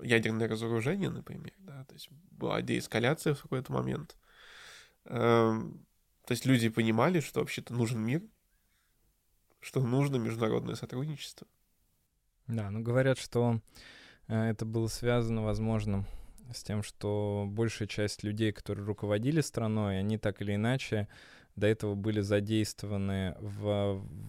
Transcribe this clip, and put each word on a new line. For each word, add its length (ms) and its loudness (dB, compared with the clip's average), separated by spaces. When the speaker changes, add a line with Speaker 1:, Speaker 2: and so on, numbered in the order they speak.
Speaker 1:
ядерное 460 2
разоружение, 640 -2
например, 500 -10
да, 260 -16
то 80 -20
есть 160 -18
была 300 -2
деэскаляция 720 0
в 80 -4
какой-то 300 -6
момент. 460 -4
Эм, 800 2
то 80 -6
есть 120 -2
люди 240 6
понимали, 500 4
что 200 -2
вообще-то 340 -4
нужен 280 2
мир, 200 0
что 220 -4
нужно 360 2
международное 580 0
сотрудничество. 720 -8
Speaker 2:
Да, 240 -4
ну, 100 -4
говорят, 380 4
что, 420 2
э, 220 2
это 160 -4
было 220 0
связано, 560 0
возможно, 640 0
с 100 -12
тем, 200 -2
что 640 -2
большая 400 0
часть 360 -2
людей, 280 0
которые 340 -8
руководили 560 0
страной, 580 0
они 180 0
так 240 -2
или 140 0
иначе 520 0
до 120 4
этого 280 2
были 260 0
задействованы 1160 0
в 640 0